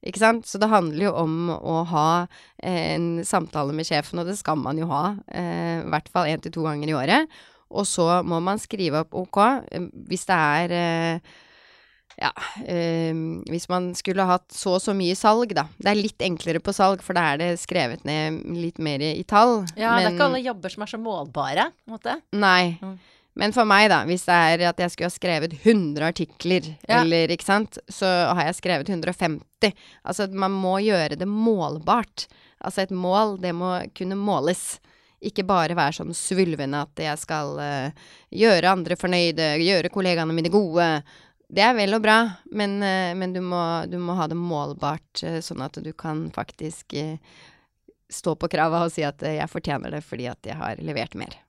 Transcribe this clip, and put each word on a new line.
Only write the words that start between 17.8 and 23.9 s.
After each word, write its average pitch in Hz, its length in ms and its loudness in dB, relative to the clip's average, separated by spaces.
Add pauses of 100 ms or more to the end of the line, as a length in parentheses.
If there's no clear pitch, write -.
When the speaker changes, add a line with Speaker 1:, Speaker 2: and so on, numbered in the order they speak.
Speaker 1:
ned 156 360 -2 (160)
litt 170 220 -6
mer 147 240 -2
i 156 200 -2
tall. 220 380 6 (160)
Speaker 2:
Ja, 220 220 0
det 185 80 4
er - 20 4
Speaker 1:
Men 175 80 0
Speaker 2:
ikke 285 100 4
alle 262 160 0
jobber 196 300 -6
som 208 100 -10
er 208 80 -10
så 233 80 -8
målbare, 160 720 -2
på - 220 -20
en - 20 -12
måte. 240 220 -6 (160)
Speaker 1:
Nei. 180 480 4
Speaker 2:
Mm. 190 160 -12 (400)
Speaker 1:
Men 208 180 -2
for 226 160 4
meg 208 220 8